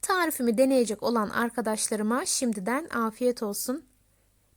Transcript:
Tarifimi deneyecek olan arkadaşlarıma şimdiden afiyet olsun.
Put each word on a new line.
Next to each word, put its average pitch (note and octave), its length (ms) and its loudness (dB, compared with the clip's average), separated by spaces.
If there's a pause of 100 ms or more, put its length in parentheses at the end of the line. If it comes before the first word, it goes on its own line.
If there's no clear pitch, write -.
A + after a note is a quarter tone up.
Tarifimi D4+ 560 0
deneyecek B3+ 440 4
olan A3 280 0
arkadaşlarıma A3+ 960 -2
şimdiden A#3 640 -2
afiyet A#3+ 540 -2
olsun. A#3 420 -6 (720)